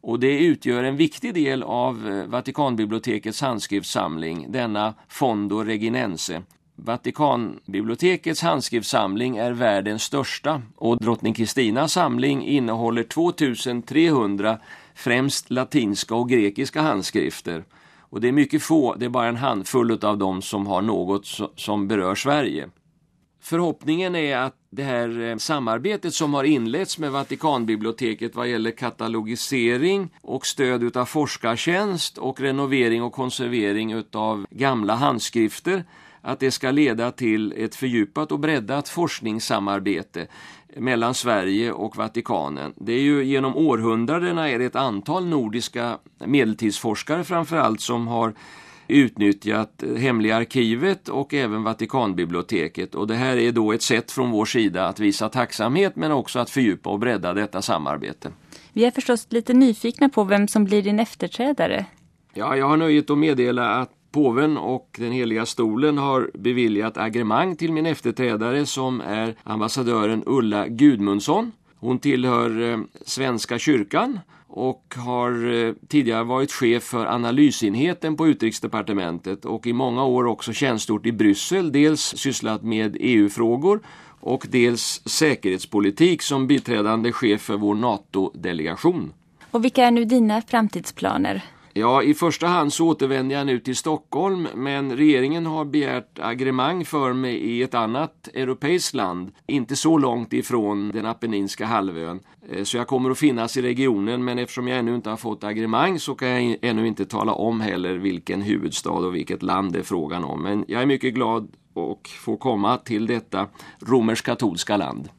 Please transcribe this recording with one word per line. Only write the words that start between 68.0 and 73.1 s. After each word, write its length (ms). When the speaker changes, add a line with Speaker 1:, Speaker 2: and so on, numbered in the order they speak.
Speaker 1:
som 360
är 420
ambassadören 840
Ulla 420
Gudmundsson. 840
Hon 200
tillhör, 720
eh, 80
Svenska 540